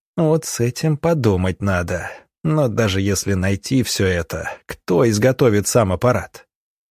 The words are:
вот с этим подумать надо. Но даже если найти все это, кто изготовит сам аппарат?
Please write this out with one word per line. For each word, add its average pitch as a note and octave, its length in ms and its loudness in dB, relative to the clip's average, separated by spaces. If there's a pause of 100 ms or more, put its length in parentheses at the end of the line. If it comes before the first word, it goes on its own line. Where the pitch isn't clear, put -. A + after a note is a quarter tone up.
(160)
вот D#3+ 280 2
с - 160 -6
этим C#3 360 -2
подумать G#2 640 0
надо. F2+ 480 -2 (320)
Но D#3 260 0
даже G2+ 320 0
если G2 340 0
найти G2 480 0
все - 240 -2
это, E2 440 -4 (160)
кто - 420 0
изготовит A2 580 2
сам G#2 260 2
аппарат? G#2+ 540 -2 (440)